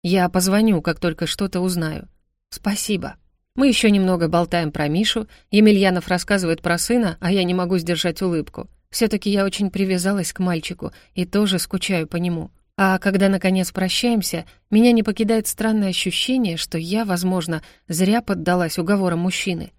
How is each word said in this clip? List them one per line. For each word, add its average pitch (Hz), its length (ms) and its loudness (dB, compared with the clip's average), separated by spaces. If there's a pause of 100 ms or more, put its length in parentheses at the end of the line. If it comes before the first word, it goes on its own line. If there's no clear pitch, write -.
Я 180 280 2
позвоню, 190 500 2
как 160 200 -4
только 170 260 -2
что-то 190 340 -4
узнаю". 175 480 -4 (400)
"Спасибо". - 680 -4 (380)
Мы 269 140 4
еще 220 220 4
немного 185 380 2
болтаем 170 440 0
про 147 160 -2
Мишу, 214 400 -2 (220)
Емельянов 196 580 4
рассказывает 180 540 -2
про 170 160 0
сына, 220 420 0
а 180 100 -2
я 190 140 2
не 175 80 0
могу 185 240 0
сдержать 170 460 -2
улыбку. 170 480 -6 (200)
Все-таки 214 380 -2
я 196 160 2
очень 196 260 -2
привязалась 190 640 -2
к - 60 -14
мальчику 175 540 -4 (220)
и 180 120 -2
тоже 196 320 0
скучаю 180 480 -4
по - 100 -8
нему. 170 360 -4 (300)
А 190 160 2
когда, 196 300 2
наконец, 190 440 0
прощаемся, 190 760 -2 (240)
меня 233 220 6
не 226 100 4
покидает 220 440 0
странное 214 440 -2
ощущение, 190 640 -2
что - 220 -6
я, 190 260 -2
возможно, 175 580 -2 (260)
зря 190 340 2
поддалась 180 560 -2
уговорам 180 400 0
мужчины. 175 600 -4